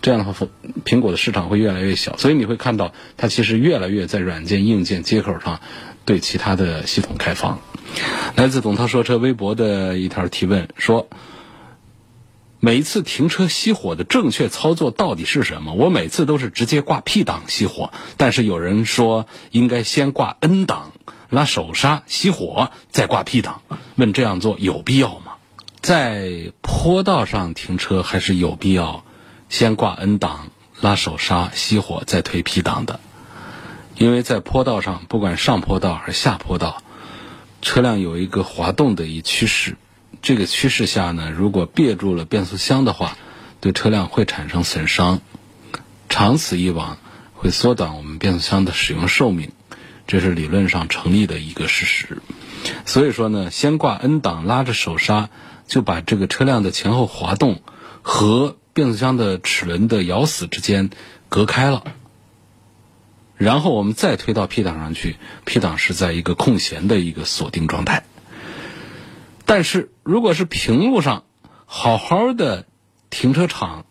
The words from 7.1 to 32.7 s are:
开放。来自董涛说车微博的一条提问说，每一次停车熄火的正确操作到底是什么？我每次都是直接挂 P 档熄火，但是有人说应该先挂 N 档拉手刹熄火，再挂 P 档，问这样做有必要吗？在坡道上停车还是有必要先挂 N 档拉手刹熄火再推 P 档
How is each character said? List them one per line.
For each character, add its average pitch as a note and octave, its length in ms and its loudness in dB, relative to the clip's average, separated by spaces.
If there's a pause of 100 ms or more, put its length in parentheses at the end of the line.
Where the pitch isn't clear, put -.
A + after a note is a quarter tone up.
开 - 160 -2
放。 - 260 -4 (760)
来 B2+ 120 6
自 C3 140 0
董 G#2+ 120 0
涛 A#2+ 120 0
说 A#2+ 180 2
车 B2 140 2
微 B2+ 160 2
博 G2+ 200 -2
的 G2 440 0
一 F#2 100 -2
条 F2+ 200 -4
提 - 180 -2
问 F#2 320 0
说， - 300 2 (1500)
每 A#2 200 4
一 - 20 2
次 F#3 220 -2
停 - 260 0
车 F#3 180 2
熄 - 280 0
火 E2+ 220 -4
的 F2 80 -4
正 G#3 260 2
确 A#2 180 0
操 - 260 0
作 D#3 180 0
到 D3 240 -2
底 E2 80 -8
是 C#3 180 0
什 D#2+ 200 -4
么？ D#2 120 -8
我 C#3 160 4
每 F2+ 160 0
次 D3+ 200 0
都 D3 120 2
是 B2+ 100 -4
直 A#2 160 -2
接 D3 160 2
挂 D3 200 -2
P - 240 2
档 - 240 -4
熄 - 180 -2
火， - 260 -6 (240)
但 C3 140 4
是 A2+ 140 2
有 F#2 140 0
人 G2 260 0
说 A2+ 420 2 (240)
应 A#2+ 160 4
该 A#2+ 160 0
先 C#3 300 0
挂 C3+ 260 -2
N F#3 260 4
档 - 280 -6 (360)
拉 C#3 160 2
手 E2 300 -4
刹 C#3+ 340 2
熄 - 220 0
火， A2 400 -2 (180)
再 - 180 0
挂 F#2 180 0
P A#2+ 180 0
档， - 200 -8 (340)
问 A2+ 160 4
这 B2+ 100 0
样 G2+ 160 0
做 G2+ 220 0
有 F2 200 0
必 C3 180 2
要 A#2 220 0
吗？ - 120 -18 (480)
在 G2+ 800 0
坡 F3+ 420 2
道 F3+ 220 2
上 F2+ 280 -4
停 F2+ 260 -6
车 F#2 240 0
还 F#2 180 -2
是 F#2 160 0
有 F2 180 0
必 F#2+ 180 2
要 E2+ 320 -2 (440)
先 A2+ 260 2
挂 G2+ 200 0
N G2+ 240 2
档 - 340 -6 (280)
拉 G2+ 140 4
手 D#2+ 240 -4
刹 F2 340 0
熄 - 280 0
火 - 260 -8
再 F2 160 0
推 - 220 -4
P - 180 -2
档 - 240 -2